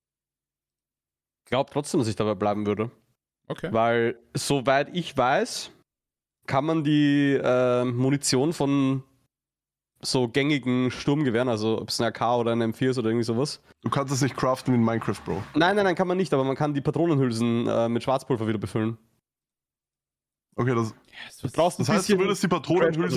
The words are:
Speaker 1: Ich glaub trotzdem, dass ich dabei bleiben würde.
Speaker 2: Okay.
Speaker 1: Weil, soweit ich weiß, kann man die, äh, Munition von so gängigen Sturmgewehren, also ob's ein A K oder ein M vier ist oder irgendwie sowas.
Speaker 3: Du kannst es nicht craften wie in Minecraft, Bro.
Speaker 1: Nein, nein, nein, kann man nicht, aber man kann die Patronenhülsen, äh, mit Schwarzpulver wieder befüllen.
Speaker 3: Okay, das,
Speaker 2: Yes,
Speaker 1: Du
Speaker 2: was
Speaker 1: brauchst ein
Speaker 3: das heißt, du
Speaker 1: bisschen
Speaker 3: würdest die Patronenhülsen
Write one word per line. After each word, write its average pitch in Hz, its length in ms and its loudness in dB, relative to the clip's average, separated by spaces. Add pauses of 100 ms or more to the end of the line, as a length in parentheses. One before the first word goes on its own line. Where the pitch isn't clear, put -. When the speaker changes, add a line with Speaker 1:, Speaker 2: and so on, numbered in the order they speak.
(1400)
Speaker 1:
Ich - 60 -20
glaub 131 200 -2
trotzdem, 147 300 -2
dass 113 80 0
ich 104 80 -4
dabei 107 180 0
bleiben 104 320 -2
würde. 104 240 -2 (580)
Speaker 2:
Okay. - 240 -8
Speaker 1:
Weil, 117 460 2 (160)
soweit 139 600 0
ich 170 220 -8
weiß, 139 540 0 (760)
kann 139 180 0
man 160 200 0
die, 143 480 4 (100)
äh, 123 420 2
Munition 131 680 0
von 139 500 0 (1000)
so 127 280 0
gängigen 127 640 0
Sturmgewehren, 131 580 0
also 110 320 -2
ob's - 200 -6
ein 120 60 0
A 110 60 -2
K 120 240 0
oder 117 160 0
ein 117 80 0
M 113 140 0
vier 131 160 0
ist 127 80 -2
oder 110 100 0
irgendwie 117 160 0
sowas. 117 360 -4 (200)
Speaker 3:
Du 117 100 -6
kannst 139 220 -2
es 127 100 -2
nicht 135 140 0
craften 131 360 0
wie 123 60 4
in 113 60 4
Minecraft, 113 400 -2
Bro. 92 180 -6 (120)
Speaker 1:
Nein, 170 200 2
nein, 208 120 2
nein, 180 100 2
kann 185 100 0
man 180 120 0
nicht, 185 140 -2
aber 135 120 2
man 135 100 -2
kann 151 200 -2
die 139 60 -4
Patronenhülsen, 123 840 0
äh, 113 220 0
mit 117 160 -2
Schwarzpulver 131 420 -2
wieder 107 120 0
befüllen. 110 380 -4 (1600)
Speaker 3:
Okay, 123 200 0
das, 113 200 0 (300)
Speaker 2:
Yes, - 140 -20
Speaker 1:
Du - 60 -8
Speaker 2:
was 127 80 -8
Speaker 1:
brauchst 170 280 2
ein 165 60 -2
Speaker 3:
das - 20 0
heißt, 190 200 2
du 208 40 2
Speaker 1:
bisschen 190 80 4
Speaker 3:
würdest 196 220 0
die 185 60 2
Patronenhülsen 165 540 2 (140)